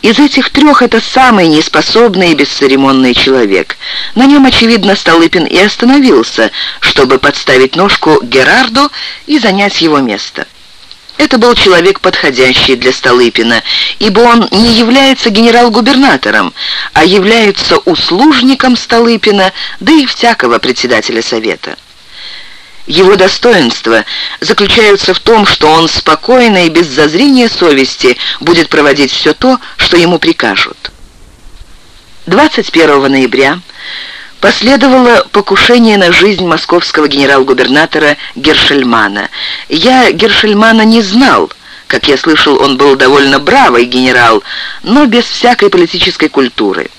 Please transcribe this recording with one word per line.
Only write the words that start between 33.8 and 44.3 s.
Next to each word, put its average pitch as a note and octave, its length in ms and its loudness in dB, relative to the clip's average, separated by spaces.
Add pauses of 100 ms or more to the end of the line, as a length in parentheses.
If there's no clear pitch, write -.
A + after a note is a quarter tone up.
последовало B3 920 2
покушение A3 640 2
на F3 160 2
жизнь F#3 340 0
московского D#3+ 640 -2
генерал-губернатора C#3 1080 0 (160)
Гершельмана. A#2+ 960 0 (400)
Я A#3 420 2
Гершельмана G#3+ 680 2
не A3+ 180 2
знал. F#3+ 500 0 (360)
Как - 220 -4
я C3+ 100 2
слышал, D3 420 0
он C3+ 160 0
был C#3 200 4
довольно C#3 420 2
бравый D#3 480 2
генерал, B2 560 0 (400)